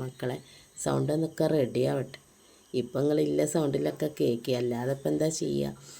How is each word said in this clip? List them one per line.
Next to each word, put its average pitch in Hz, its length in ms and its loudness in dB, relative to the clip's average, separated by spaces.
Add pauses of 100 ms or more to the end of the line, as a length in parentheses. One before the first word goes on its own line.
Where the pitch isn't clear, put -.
മക്കളെ. 131 340 -4 (460)
സൗണ്ട് 135 320 2
ഒന്നൊക്കെ 160 380 0
റെഡി 123 280 2 (100)
ആവട്ടെ. 139 260 -4 (560)
ഇപ്പം 127 280 -2
നിങ്ങളില്ല 147 380 2 (120)
സൗണ്ടിലൊക്കെ 151 540 0 (120)
കേൾക്കുക, 127 420 0
അല്ലാതെ 123 360 -2
ഇപ്പം 139 140 -4
എന്താ 151 180 2 (120)
ചെയ്യുക? 143 280 0 (300)